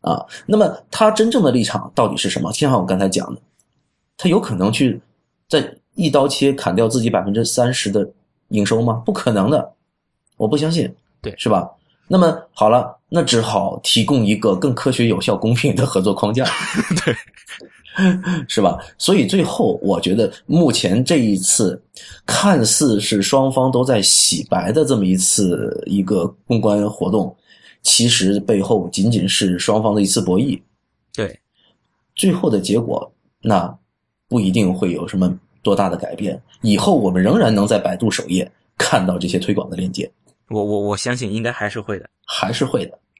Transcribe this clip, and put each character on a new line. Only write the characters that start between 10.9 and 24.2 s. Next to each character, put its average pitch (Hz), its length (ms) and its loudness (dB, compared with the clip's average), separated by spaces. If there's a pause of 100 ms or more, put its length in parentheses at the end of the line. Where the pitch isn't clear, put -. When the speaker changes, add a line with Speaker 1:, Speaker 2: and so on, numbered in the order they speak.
Speaker 2:
对。 104 160 -10
Speaker 1:
是 - 120 -6
吧？ 90 200 0 (420)
那 185 60 4
么 170 180 4 (180)
好 107 160 2
了， 123 280 2 (120)
那 170 120 0
只 127 180 0
好 98 440 -2
提 113 200 0
供 127 220 2
一 101 120 2
个 98 180 2
更 127 180 0
科 131 180 -2
学、 120 160 0
有 104 140 0
效、 104 140 0
公 113 180 0
平 123 220 0
的 - 100 2
合 98 160 0
作 101 120 2
框 107 200 -2
架。 127 100 0 (280)
Speaker 2:
<laughs> 180 340 -2
对。 127 100 0 (1300)
Speaker 1:
是 - 140 0
吧？ 92 180 2 (180)
所 - 160 2
以 156 140 4
最 190 160 2
后 104 400 0
我 95 160 0
觉 92 160 0
得 107 160 0 (140)
目 156 260 4
前 104 320 0
这 165 140 2
一 110 180 2
次 - 440 0 (460)
看 165 400 2
似 107 360 2
是 104 200 0
双 135 300 2
方 131 180 2
都 127 140 2
在 123 180 2
洗 - 480 2